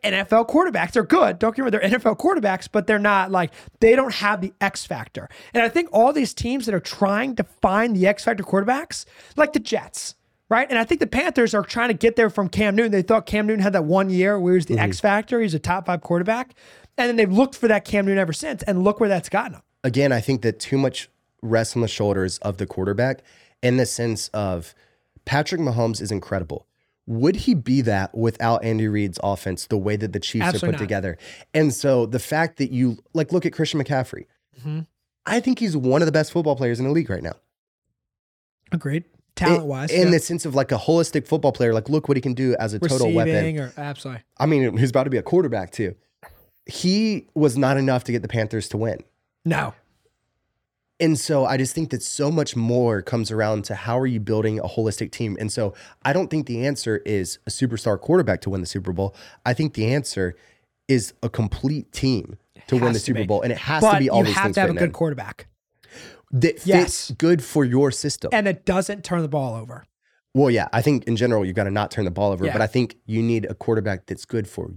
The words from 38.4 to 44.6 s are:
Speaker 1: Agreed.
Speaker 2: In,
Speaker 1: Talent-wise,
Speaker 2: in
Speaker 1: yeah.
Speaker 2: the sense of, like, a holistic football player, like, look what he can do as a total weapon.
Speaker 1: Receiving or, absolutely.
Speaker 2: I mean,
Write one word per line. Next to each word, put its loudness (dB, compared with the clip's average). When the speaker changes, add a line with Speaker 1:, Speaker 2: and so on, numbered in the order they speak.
Speaker 1:
Agreed. -4
Speaker 2:
In, -8
Speaker 1:
Talent-wise, 2
Speaker 2:
in 4
Speaker 1:
yeah. 4
Speaker 2:
the 6
sense -4
of, -6
like, 2
a 2
holistic 2
football 2
player, 0
like, -2
look 0
what 2
he 0
can -2
do 0
as -4
a -6
total 2
weapon. 2
Speaker 1:
Receiving 0
or, -10
absolutely. -10
Speaker 2:
I 2
mean, 2